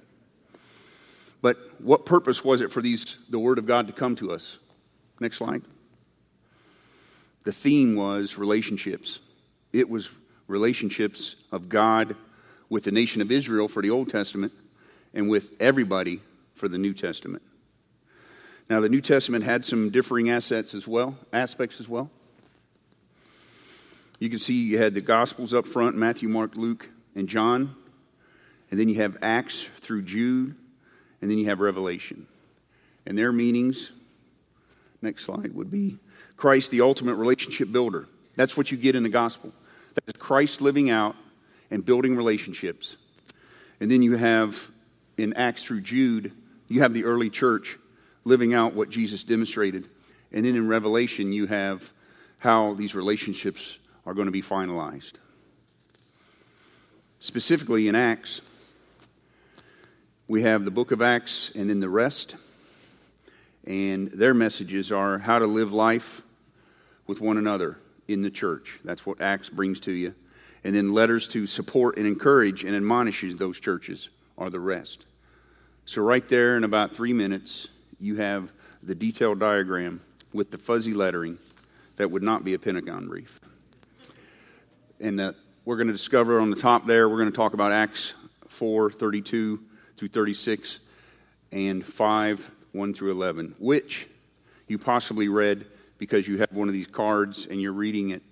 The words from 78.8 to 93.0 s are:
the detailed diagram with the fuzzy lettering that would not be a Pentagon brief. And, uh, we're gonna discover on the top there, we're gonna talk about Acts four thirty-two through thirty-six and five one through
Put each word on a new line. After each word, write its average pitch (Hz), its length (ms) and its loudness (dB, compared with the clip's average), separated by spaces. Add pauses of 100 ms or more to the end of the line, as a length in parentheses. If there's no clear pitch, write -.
the 92 140 -8
detailed 110 420 0
diagram 92 640 0 (320)
with 104 180 -4
the 110 80 -12
fuzzy 113 340 -2
lettering 87 460 -2 (600)
that 101 120 0
would 92 140 -4
not 113 180 0
be 92 120 -2
a 90 40 -2
Pentagon 90 480 -6
brief. - 320 -16 (1600)
And, 104 220 -4
uh, 95 140 -4 (300)
we're 120 120 -2
gonna 117 160 2
discover 117 480 4
on 110 100 4
the 101 60 0
top 120 280 4
there, 113 240 6
we're 110 100 -2
gonna 110 120 2
talk 110 240 0
about 104 160 2
Acts 107 420 0 (360)
four 110 420 0
thirty-two 107 720 -2 (360)
through 101 120 -8
thirty-six 104 720 -4 (720)
and 95 300 -2
five 107 680 -2 (220)
one 101 200 -4
through 98 180 -4